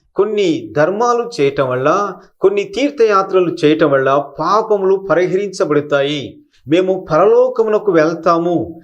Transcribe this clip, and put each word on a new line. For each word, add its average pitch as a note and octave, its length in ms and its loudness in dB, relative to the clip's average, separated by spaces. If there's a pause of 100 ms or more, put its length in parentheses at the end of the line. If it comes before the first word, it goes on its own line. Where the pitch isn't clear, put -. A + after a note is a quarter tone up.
(160)
కొన్ని G3+ 640 -2
ధర్మాలు A3+ 540 0 (100)
చేయటం C#3 280 0
వల్ల, D#3+ 440 -2 (260)
కొన్ని G3+ 240 0
తీర్థయాత్రలు F#3+ 920 0 (100)
చేయటం D3+ 260 2
వల్ల C3+ 340 2 (140)
పాపములు G3 560 0
పరిహరించబడతాయి. D3+ 1400 -2 (280)
"మేము F#3 440 0
పరలోకమునకు G#3+ 800 2
వెళ్తాము, E3+ 920 0